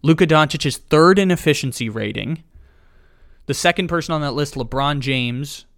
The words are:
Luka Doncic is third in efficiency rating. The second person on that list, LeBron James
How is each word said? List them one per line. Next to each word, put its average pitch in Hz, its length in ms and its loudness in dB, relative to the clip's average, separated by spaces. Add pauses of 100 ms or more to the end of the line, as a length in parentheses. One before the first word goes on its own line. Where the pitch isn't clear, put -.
Luka 165 240 4
Doncic 156 400 2
is 139 120 -2
third 170 420 4
in 190 120 2
efficiency 139 580 -2
rating. 107 540 -6 (1000)
The 139 80 -4
second 175 340 0
person 170 260 -4
on 156 80 -2
that 143 120 -4
list, 143 220 -4
LeBron 135 440 -4
James 127 640 -4 (120)